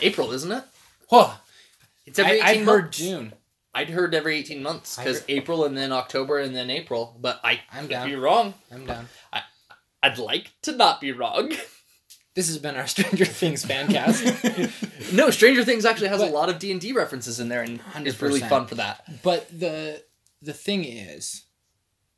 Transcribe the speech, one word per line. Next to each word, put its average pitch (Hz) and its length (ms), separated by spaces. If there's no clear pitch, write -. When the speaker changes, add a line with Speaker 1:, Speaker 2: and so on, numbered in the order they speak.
Speaker 1:
April, 127 300
isn't 143 200
it? 262 120
Speaker 2:
Huh. 233 260
Speaker 1:
It's - 140
every 202 220
Speaker 2:
I, 170 40
I'd 196 100
Speaker 1:
eighteen 214 100
Speaker 2:
heard 208 180
Speaker 1:
months. 160 140
Speaker 2:
June. 151 360
Speaker 1:
I'd 139 160
heard 170 260
every 156 220
eighteen 147 260
months, - 360
Speaker 2:
I 123 60
Speaker 1:
'cause 131 160
Speaker 2:
heard - 80
Speaker 1:
April 151 360
and 139 120
then 135 160
October 135 460
and 135 160
then 123 140
April, 120 520
but 123 220
I 120 180
Speaker 2:
I'm 139 120
Speaker 1:
could 139 80
Speaker 2:
down. 127 180
Speaker 1:
be 143 60
wrong. 185 380
Speaker 2:
I'm 127 140
down. 120 220
Speaker 1:
I, - 120
I'd 139 140
like 123 340
to 302 100
not 220 280
be 139 100
wrong. 123 460
<laughs> - 40
Speaker 2:
This 180 140
has 156 120
been 139 180
our 131 100
Stranger - 380
Things 160 400
fancast. 190 1040
Speaker 1:
<laughs> - 20
No, 262 180
Stranger 247 340
Things 226 180
actually 208 240
has 190 140
Speaker 2:
But - 80
Speaker 1:
a 151 40
lot 151 140
of 170 120
D 196 120
and 185 80
D 214 140
references 123 480
in 120 80
there, 120 120
and 117 160
it's 120 140
really 143 180
Speaker 2:
Hundred 120 80
percent. - 20
Speaker 1:
fun 127 180
for 113 80
that. 107 280
Speaker 2:
But 175 280
the, 156 420
the 147 120
thing 196 320
is, 101 580